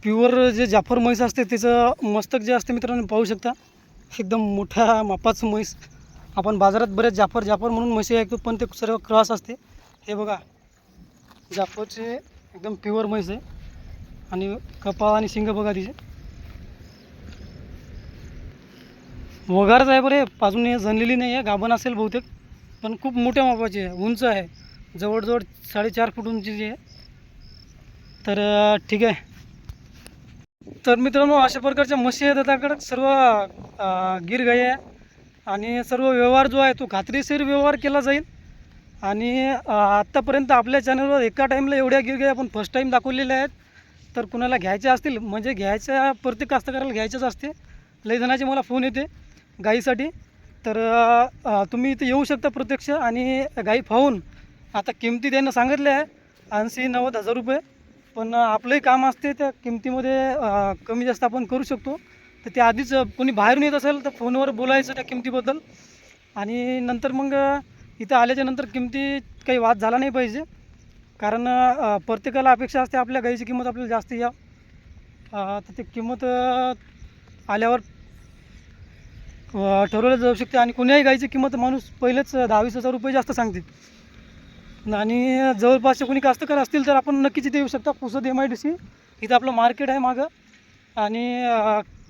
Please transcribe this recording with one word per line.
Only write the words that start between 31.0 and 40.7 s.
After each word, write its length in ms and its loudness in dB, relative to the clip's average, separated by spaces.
अशा 240 4
प्रकारच्या 380 0
म्हशी 280 0
आहेत 100 4
दादाकडे, 440 0
सर्व, 260 -4
अ, 380 -2
गीर 160 0
गाई 140 4
आहे. 160 2
आणि 380 -4
सर्व 260 0
व्यवहार 380 6
जो 100 -2
आहे, 160 4
तो 180 -8
खात्रीशीर 520 -2
व्यवहार 320 2
केला 240 0
जाईल. 220 0
आणि, 540 0
अ, 40 -2
आत्तापर्यंत 800 2
आपल्या 280 4